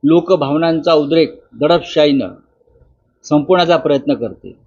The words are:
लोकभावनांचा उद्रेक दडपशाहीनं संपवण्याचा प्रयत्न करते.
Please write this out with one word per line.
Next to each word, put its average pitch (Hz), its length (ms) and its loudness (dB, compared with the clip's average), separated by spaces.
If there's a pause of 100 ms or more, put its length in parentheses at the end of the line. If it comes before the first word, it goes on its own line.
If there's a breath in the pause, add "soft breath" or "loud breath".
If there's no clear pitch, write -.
लोकभावनांचा 165 880 0
उद्रेक 151 480 0 (120)
दडपशाहीनं 147 760 0 (960)
संपवण्याचा 170 520 2
प्रयत्न 143 380 -2
करते. 104 420 -10 (100)